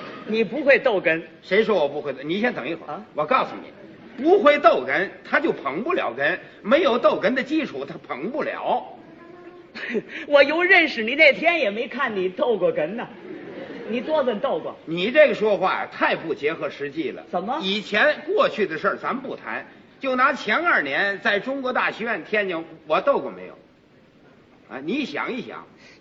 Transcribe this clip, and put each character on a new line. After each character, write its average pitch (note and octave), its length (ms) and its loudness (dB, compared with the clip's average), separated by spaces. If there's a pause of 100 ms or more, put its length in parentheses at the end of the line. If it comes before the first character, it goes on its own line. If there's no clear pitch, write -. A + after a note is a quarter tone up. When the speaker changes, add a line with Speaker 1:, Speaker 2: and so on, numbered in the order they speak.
(280)
Speaker 1:
你 A3 180 0
不 B3+ 160 -6
会 C4 180 6
逗 G#3 220 2
哏。 E3 200 2 (200)
Speaker 2:
谁 G3 220 2
说 G#3+ 120 2
我 D3 140 2
不 D3+ 120 -6
会？ C#3 120 -6 (100)
你 E3 160 -2
先 A#3 140 0
等 B2 160 -8
一 E3+ 40 -4
会 - 120 -12
儿。 D3 80 -10
Speaker 1:
啊？ F#3+ 100 -12 (120)
Speaker 2:
我 D3 100 -2
告 B3 180 2
诉 - 180 -8
你， - 600 -16
不 F4+ 160 8
会 C#4+ 200 6
逗 C#3+ 280 6
哏， E3 220 0 (200)
他 D4 120 2
就 C#4 100 0
捧 C#3 320 -4
不 E4 80 -2
了 A2+ 260 -2
哏； D3+ 200 0 (240)
没 C#4 220 4
有 A#3+ 140 2
逗 B3+ 220 4
哏 G#3 140 2
的 C4 100 -2
基 D#4 220 0
础， C3 180 -8
他 D#3+ 120 -12 (120)
捧 C#3+ 240 -6
不 C#4 120 -4
了。 A#2+ 500 -2 (880)
Speaker 1:
<laughs> - 460 -6
我 C#4+ 160 6
由 D4+ 220 4
认 F4+ 240 6
识 A#3 160 -4
你 A#3 120 -2
那 D4 180 8
天 D#4+ 260 2
也 A#3 100 0
没 A3+ 180 -6
看 A#3+ 280 -4
你 F#3 140 0
逗 B3 260 0
过 E3+ 180 2
哏 D#3 140 -2
呢， G#3+ 180 -8 (840)
你 A3+ 100 -2
多 D#4 240 0
怎 A#3 160 0
逗 G#3 180 -2
过？ C3+ 160 -8 (120)
Speaker 2:
你 F3 260 -2
这 D4+ 160 8
个 A3+ 60 2
说 G3 240 2
话 D3+ 340 0
太 C#4 240 0
不 D#3+ 180 -6
结 C#3+ 200 -2
合 D3 160 -6
实 C#3+ 200 -8
际 C#3 220 -6
了。 E2+ 180 -12
Speaker 1:
怎 F3+ 140 -4
么？ B3+ 180 -4
Speaker 2:
以 G3 200 -2
前 A#3+ 440 2
过 F4+ 220 2
去 G#3 180 0
的 D#3 120 -6
事 G3 100 0
儿 D3+ 80 0
咱 D3 180 -6
不 A#3+ 220 -8
谈， A#2 320 -10 (320)
就 C4 160 -2
拿 C4 180 4
前 A3 240 -2
二 D#4 240 2
年 F3+ 380 -2
在 G3+ 200 0
中 C4+ 220 -6
国 B3+ 100 -4
大 G3+ 200 0
学 G#3 140 -8
院 G#3 180 -4
天 G#3 240 0
津， E3 180 -4 (220)
我 D#3 140 2
逗 B3+ 180 2
过 B2+ 100 -8
没 F#2 160 -14
有？ F2 80 -16 (1120)
啊， B2+ 160 -12
你 A#3 220 -2
想 C3 260 -6
一 B3 120 -6
想。 E2 200 -14 (380)